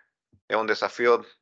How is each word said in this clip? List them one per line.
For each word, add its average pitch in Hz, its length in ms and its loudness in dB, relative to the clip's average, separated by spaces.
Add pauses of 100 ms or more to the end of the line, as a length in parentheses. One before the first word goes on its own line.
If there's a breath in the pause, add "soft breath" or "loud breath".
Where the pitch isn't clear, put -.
(480 soft breath)
es 110 80 -2
un 110 100 -2
desafío, 117 580 0 (180)